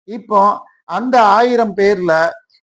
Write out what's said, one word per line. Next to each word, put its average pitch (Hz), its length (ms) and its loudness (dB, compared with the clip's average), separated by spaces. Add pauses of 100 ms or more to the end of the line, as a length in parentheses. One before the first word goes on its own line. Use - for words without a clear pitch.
இப்போ 208 300 -6 (460)
அந்த 233 380 0
ஆயிரம் 220 540 2
பேர்ல 196 380 0 (520)